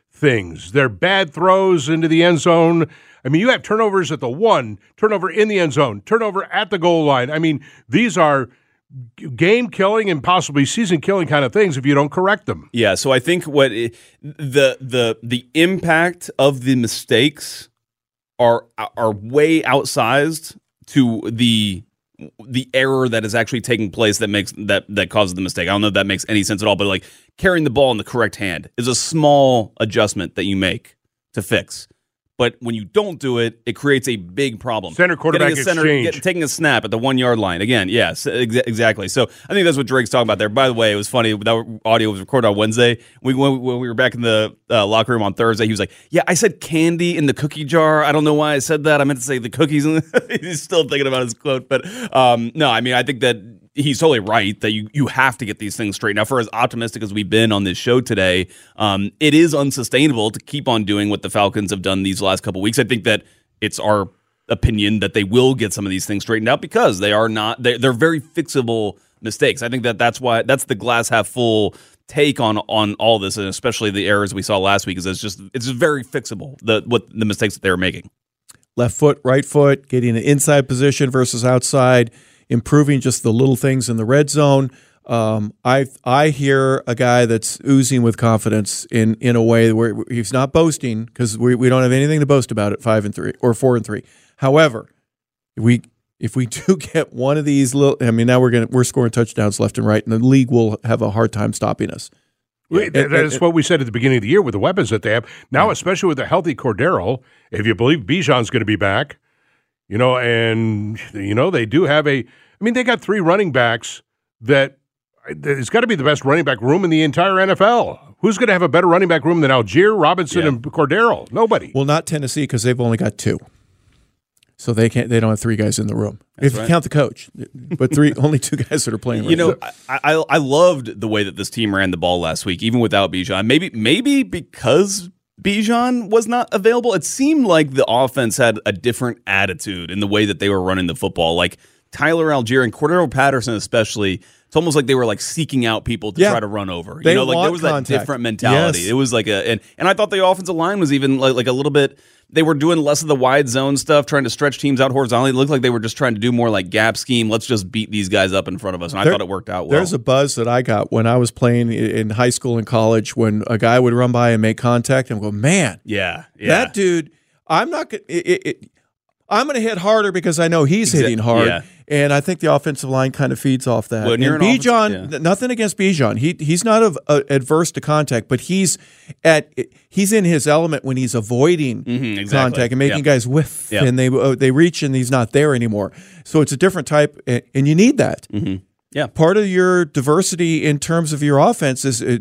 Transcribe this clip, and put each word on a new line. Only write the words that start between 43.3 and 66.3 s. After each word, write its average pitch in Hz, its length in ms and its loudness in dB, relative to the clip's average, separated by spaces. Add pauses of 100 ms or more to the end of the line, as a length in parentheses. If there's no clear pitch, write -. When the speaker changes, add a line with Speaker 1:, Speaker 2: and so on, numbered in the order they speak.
Speaker 2:
when, 135 260 2
when 123 180 -4
we 127 100 -6
were 120 60 -8
back 123 200 0
in 120 80 -6
the, 110 340 0 (140)
uh, 110 160 2
locker 110 260 2
room 113 100 0
on 98 120 -2
Thursday, 113 320 0
he 110 40 0
was 104 100 -2
like, 95 120 -6 (160)
"Yeah, 160 200 2
I 180 40 2
said 180 300 0
candy 170 560 0
in 151 80 2
the 135 80 2
cookie 151 300 -6
jar. 156 400 2
I 147 80 2
don't 151 120 2
know 151 80 4
why 151 220 0
I 139 60 0
said 151 240 -2
that. 147 180 4
I - 20 2
meant 139 140 0
to 117 80 -10
say 135 100 -2
the 120 140 -6
cookies." 147 340 0
<laughs> 160 560 -2
He's 165 220 -8
still 160 260 0
thinking 143 200 -2
about 127 160 -2
his 113 100 -8
quote. 131 340 -6
But, 131 160 -2 (320)
um, 120 380 4
no, 151 160 2
I 113 100 0
mean, 123 140 -2
I 127 80 2
think 123 180 -6
that 120 160 0 (380)
he's 143 260 -2
totally 156 180 4
right 107 440 -2
that 110 100 0
you, 107 200 -6
you 143 140 0
have 131 320 0
to 127 80 -10
get 101 140 -8
these 101 160 -10
things 104 180 -4
straight. 104 220 -4
Now, 107 80 0
for 127 160 0
as 110 120 -4
optimistic 117 520 -4
as 101 100 -8
we've 101 160 -6
been 110 220 4
on 101 100 0
this 90 160 -4
show 123 220 2
today, 92 480 0 (280)
um, 101 440 -2
it 151 120 2
is 160 220 4
unsustainable 131 800 0
to - 80 -12
keep - 280 -12
on 110 160 0
doing 104 240 0
what 104 140 -4
the 98 80 -8
Falcons 101 400 0
have 98 100 -6
done 95 220 -2
these 95 180 -4
last 95 220 -2
couple 92 180 -6
weeks. 110 200 0
I 120 40 2
think 107 200 -4
that 107 180 0 (380)
it's 107 180 -4
our 104 300 0 (400)
opinion 107 520 0
that 98 140 -2
they 107 80 0
will 123 320 2
get 104 180 -4
some 101 140 -6
of 95 40 -4
these 95 140 -4
things 101 200 -6
straightened 113 240 -2